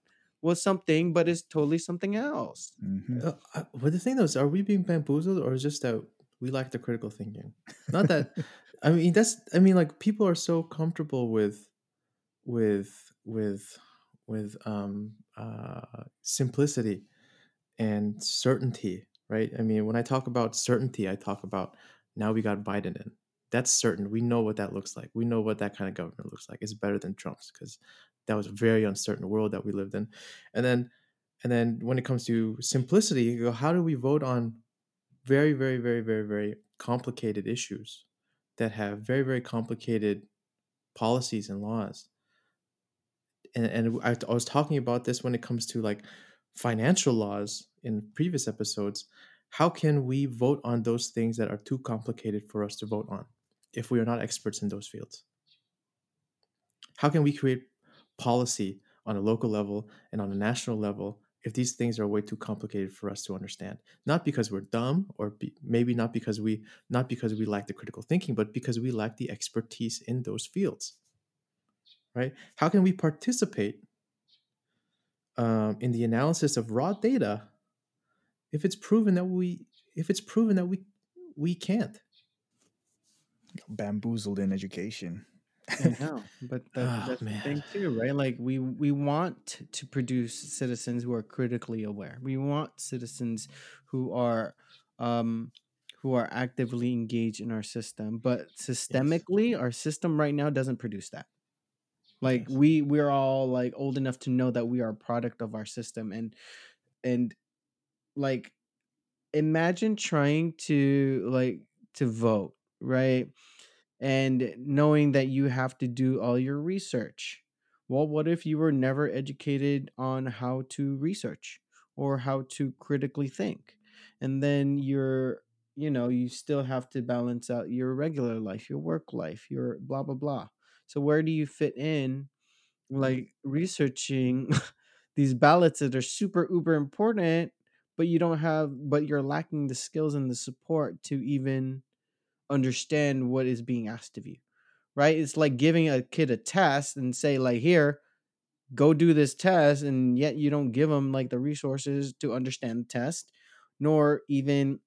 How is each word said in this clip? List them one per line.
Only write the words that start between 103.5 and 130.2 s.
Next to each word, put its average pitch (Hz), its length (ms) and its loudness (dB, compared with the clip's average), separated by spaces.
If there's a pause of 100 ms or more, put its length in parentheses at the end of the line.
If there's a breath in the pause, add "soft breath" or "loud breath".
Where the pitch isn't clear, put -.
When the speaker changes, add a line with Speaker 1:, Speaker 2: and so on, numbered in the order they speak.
Speaker 1:
like, 123 260 0
old 139 220 -2
enough 131 220 -2
to 131 100 -4
know 127 200 4
that 117 160 0
we 123 140 0
are 113 100 -2
a 104 60 -6
product 120 460 -4
of 110 120 -8
our 110 120 -8
system, 110 460 -10
and, 113 220 -8 (720 loud breath)
and, 123 300 2 (800)
like, 135 360 -2 (800)
imagine 170 640 2
trying 156 580 2
to, 139 760 2
like, 127 320 0 (320)
to 139 140 0
vote, 110 480 0 (240)
right? 127 480 2 (720 soft breath)
And 131 580 2
knowing 147 540 6
that 135 160 4
you 135 180 2
have 131 320 -2
to 127 100 -2
do 131 320 0
all 123 180 2
your 139 220 -2
research. - 840 -6 (440)
Well, 143 200 2
what 151 200 0
if 165 180 0
you 156 120 0
were 156 140 4
never 135 380 2
educated 139 880 -2
on 131 280 -2
how 123 440 -4
to 139 260 -2
research - 640 -6 (360 soft breath)
or 139 220 0
how 135 320 -2
to 135 300 -4
critically 143 480 -2
think? - 500 -8 (420 soft breath)
And 135 220 -2
then 143 360 4
you're, 135 640 0 (340)
you 151 140 -2
know, 123 180 0
you 123 200 0
still 139 360 -2
have 127 260 -4
to 131 120 -4
balance 120 480 -2
out 117 200 -4
your 127 240 -2
regular 135 460 -2
life, 107 300 -8
your 143 100 -6
work 160 320 -4
life, 95 380 -8
your 123 300 -6
blah, 135 240 -6
blah, 139 120 -6
blah. 139 320 -4 (400 soft breath)